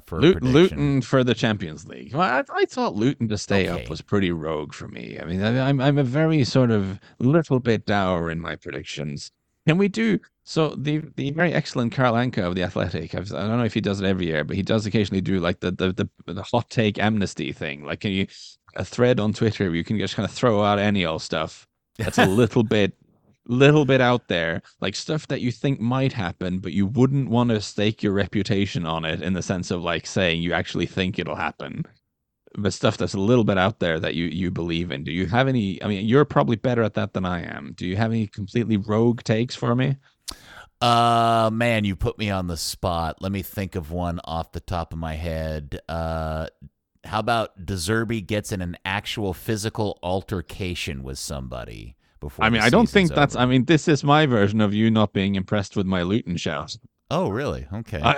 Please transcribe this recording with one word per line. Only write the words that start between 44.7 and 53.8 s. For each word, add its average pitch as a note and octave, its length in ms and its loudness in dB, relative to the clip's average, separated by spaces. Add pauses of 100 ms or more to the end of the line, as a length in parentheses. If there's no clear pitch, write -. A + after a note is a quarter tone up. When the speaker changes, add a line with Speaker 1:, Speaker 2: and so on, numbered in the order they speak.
Speaker 1:
of D#2+ 60 -8
my D#2+ 160 -6
head. D#2 760 -6
Uh, D#2+ 580 -4 (580)
how G#2+ 160 -6
about A2 460 -4
De G2 80 -4
Zerbi G#2+ 520 -2
gets G#2 260 -4
in F#2+ 80 -4
an F2 240 -6
actual G2 500 -4
physical G#2+ 680 -4
altercation F2+ 1000 -6
with C2+ 160 -10
somebody A#1+ 800 -10 (240)
before D2 240 -4
Speaker 2:
I A2 60 4
mean, A2+ 100 4
Speaker 1:
the G#2+ 60 6
Speaker 2:
I B2 40 8
don't G3+ 160 8
Speaker 1:
season's F3+ 240 4
Speaker 2:
think C3+ 60 -2
that's, C#3+ 180 4
Speaker 1:
over? A#2 80 2
Speaker 2:
I B2 40 4
mean, B2+ 200 4
this D#3+ 220 4